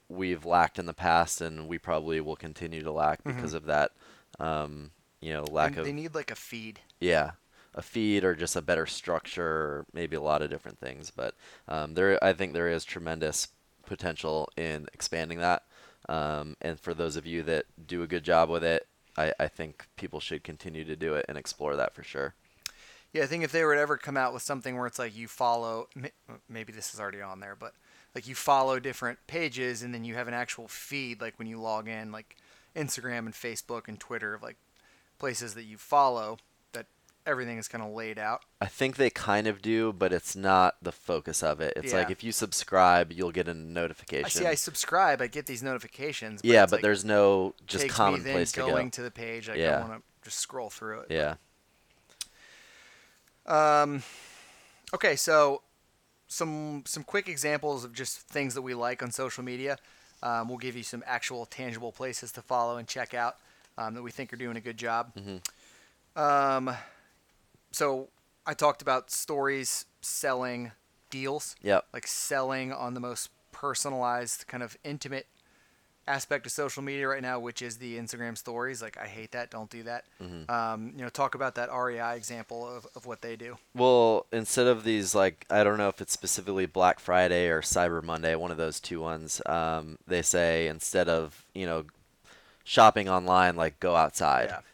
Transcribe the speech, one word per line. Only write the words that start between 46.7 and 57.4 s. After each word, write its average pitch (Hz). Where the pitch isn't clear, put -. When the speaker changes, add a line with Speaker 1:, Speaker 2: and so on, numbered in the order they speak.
Speaker 1:
but 110
Speaker 2:
like, 110
Speaker 1:
there's 104
no 98
just -
Speaker 2:
takes 135
me -
Speaker 1:
common 98
Speaker 2:
then 85
Speaker 1:
place 87
to 85
go. -
Speaker 2:
going 78
to 123
the 120
page, 113
like, 110
I -
Speaker 1:
Yeah. 73
Speaker 2:
wanna 113
just -
scroll 127
through 110
it. -
Speaker 1:
Yeah. 78
Speaker 2:
Um, 147
okay, 185
so 147
some, 151
some -
quick 202
examples 147